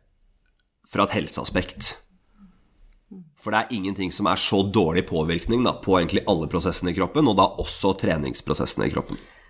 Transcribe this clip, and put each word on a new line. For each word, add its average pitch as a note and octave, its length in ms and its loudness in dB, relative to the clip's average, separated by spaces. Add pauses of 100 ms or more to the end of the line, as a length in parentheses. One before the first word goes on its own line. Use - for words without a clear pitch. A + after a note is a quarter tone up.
(880)
fra G2 200 0
et - 100 -4
helseaspekt. - 760 -2 (1400)
For G#2+ 180 -8
det A2 100 2
er B2 120 -6
ingenting F#2 380 -2
som G2+ 160 0
er F#2 80 4
så G2+ 240 2
dårlig F#2+ 480 2
påvirkning E2+ 560 0
da, G2 80 2
på - 240 2
egentlig F2 300 0
alle E2+ 220 2
prosessene F2 440 -2
i D#2+ 40 -4
kroppen, F#2+ 300 2
og G2+ 120 2
da F#2+ 80 8 (100)
også - 400 0
treningsprosessene C#2 920 -2
i - 60 -2
kroppen. - 240 -6 (320)